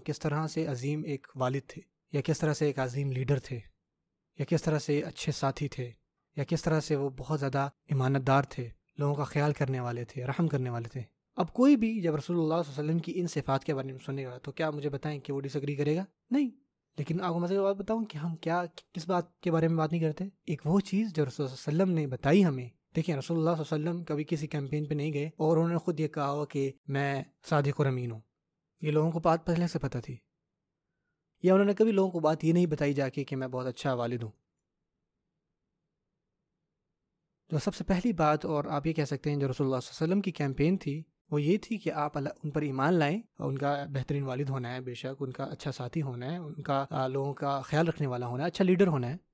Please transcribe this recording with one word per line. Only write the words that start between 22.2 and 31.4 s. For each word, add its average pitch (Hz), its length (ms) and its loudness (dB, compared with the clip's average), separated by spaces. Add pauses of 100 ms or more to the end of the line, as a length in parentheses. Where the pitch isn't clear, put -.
हमें। 131 280 2 (240)
देखिए 160 220 0
रसूलुल्लाह 165 380 0
सल्लल्लाहु 156 100 -4
अलैहि 156 260 -2
वसल्लम 170 140 -6
कभी 151 220 -2
किसी 156 220 -2
कैंपेन 151 400 -4
पे 151 60 -2
नहीं 151 180 -2
गए 147 280 -4
और 160 180 4
उन्होंने 165 220 2
खुद 160 200 -2
ये 156 100 0
कहा 147 180 -2
हो 143 180 -2
कि 143 160 -2 (260)
मैं 139 360 -2 (200)
सादिक 143 360 2
और 143 80 4
अमीन 123 220 -2
हूँ, 110 120 -10 (600)
ये 151 80 0
लोगों 151 200 4
को 165 120 -2
बात 165 240 4
पहले 170 220 2
से 165 120 -4
पता 131 200 -4
थी। 123 200 -12 (1200)